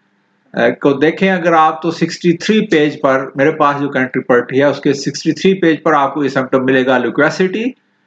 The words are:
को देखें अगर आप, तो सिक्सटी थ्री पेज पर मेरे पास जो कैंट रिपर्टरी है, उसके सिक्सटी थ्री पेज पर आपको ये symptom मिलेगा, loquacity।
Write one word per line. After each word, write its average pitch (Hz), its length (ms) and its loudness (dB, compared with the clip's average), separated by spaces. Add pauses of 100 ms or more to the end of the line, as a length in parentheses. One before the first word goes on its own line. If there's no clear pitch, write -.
(580)
को 127 360 2
देखें 156 360 0
अगर 175 240 0
आप, 156 300 4
तो 165 80 -2
सिक्सटी 170 420 -2
थ्री 214 280 0
पेज 151 340 0
पर 135 420 -2
मेरे 143 140 2
पास 143 300 0
जो 143 80 -2
कैंट 131 260 -4
रिपर्टरी 123 440 0
है, 143 100 4
उसके 139 240 0
सिक्सटी 151 400 -4
थ्री 190 200 0
पेज 165 300 0
पर 160 100 0
आपको 143 300 0
ये 135 60 -2
symptom 131 320 -2
मिलेगा, 131 380 2
loquacity। 151 680 0 (380)